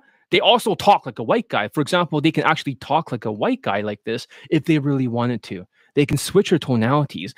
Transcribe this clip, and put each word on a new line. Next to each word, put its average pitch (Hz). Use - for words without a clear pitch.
they -
also 214
talk 190
like 127
a 120
white 202
guy. 107
For -
example, 165
they 156
can 151
actually 147
talk -
like 117
a 113
white 185
guy 104
like 104
this 113
if 160
they 156
really 135
wanted 120
to. 92
They 143
can 147
switch -
their 165
tonalities 123